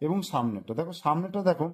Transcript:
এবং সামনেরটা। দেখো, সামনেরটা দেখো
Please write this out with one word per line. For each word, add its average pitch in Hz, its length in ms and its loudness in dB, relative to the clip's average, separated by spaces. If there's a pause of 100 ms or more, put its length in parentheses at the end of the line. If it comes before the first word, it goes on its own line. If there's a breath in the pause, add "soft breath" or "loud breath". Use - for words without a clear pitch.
এবং 175 220 0
সামনেরটা। 113 520 -2
দেখো, 165 180 -4
সামনেরটা 175 500 0
দেখো 170 320 2